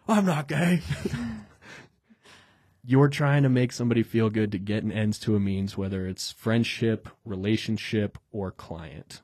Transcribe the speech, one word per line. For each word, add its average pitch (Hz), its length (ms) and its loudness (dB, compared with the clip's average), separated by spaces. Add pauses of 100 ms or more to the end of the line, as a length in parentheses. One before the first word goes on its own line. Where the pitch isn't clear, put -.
I'm 208 180 4
not 147 220 0
gay." 170 380 2
<laughs> - 60 -6 (1900)
You're 135 260 6
trying 143 340 2
to 131 60 4
make 123 220 2
somebody 117 300 2
feel 110 300 2
good 107 220 0
to 98 40 -2
get 104 260 -2
an 107 80 -2
ends 107 280 0
to 107 160 0
a 101 40 2
means, 98 380 -2
whether 95 300 -4
it's - 240 -8
friendship, 113 760 0 (160)
relationship, 104 920 -2 (140)
or 98 180 -4
client. - 760 -14